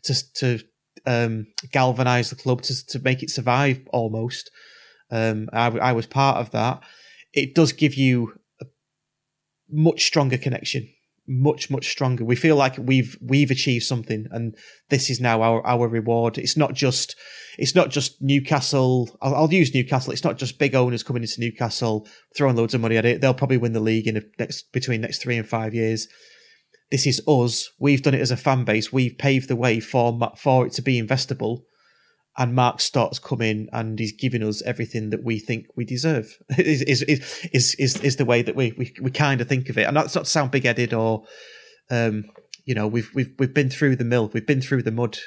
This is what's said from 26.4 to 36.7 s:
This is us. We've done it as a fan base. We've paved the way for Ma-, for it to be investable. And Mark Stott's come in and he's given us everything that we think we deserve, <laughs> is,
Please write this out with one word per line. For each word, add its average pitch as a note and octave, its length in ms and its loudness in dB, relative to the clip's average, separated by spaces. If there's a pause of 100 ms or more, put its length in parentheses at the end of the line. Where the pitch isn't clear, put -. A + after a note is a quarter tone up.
This C3+ 140 0
is C3 220 0
us. B2 420 2 (100)
We've C#3 220 2
done C3+ 140 4
it - 60 0
as B2 100 0
a B2 60 0
fan C3 260 0
base. A2 280 0
We've B2+ 240 0
paved C3+ 320 0
the C3 80 0
way A#2 240 2
for A#2+ 320 0
Ma-, A#2 240 -4
for B2+ 300 4
it - 80 -8
to - 80 -6
be B2+ 180 0
investable. A#2+ 640 -4 (760)
And B2 180 0
Mark B2+ 240 2
Stott's - 400 0
come A#2 220 -6
in A2 320 -2
and A2 260 -6
he's A2 140 -4
given B2+ 280 -4
us G#2+ 200 -4
everything A2 480 -6
that G#2+ 140 -4
we A#2 160 -4
think A2+ 360 -8
we A#2+ 80 -6
deserve, B2+ 640 -2
<laughs> B2+ 120 -2
is, D3 260 2